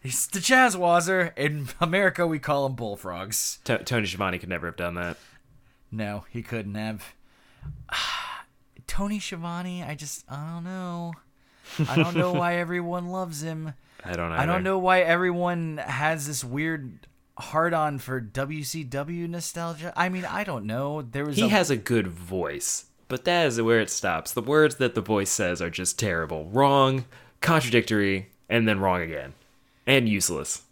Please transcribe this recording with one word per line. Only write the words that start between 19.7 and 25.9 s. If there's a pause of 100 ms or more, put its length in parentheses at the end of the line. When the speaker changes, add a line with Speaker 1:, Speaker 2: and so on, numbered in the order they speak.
Speaker 1:
I
mean,
I
don't
know.
There
was
Speaker 2:
He
Speaker 1:
a
Speaker 2:
has
a
good
voice, (200)
but
that
is
where
it
stops.
The
words
that
the
voice
says
are
just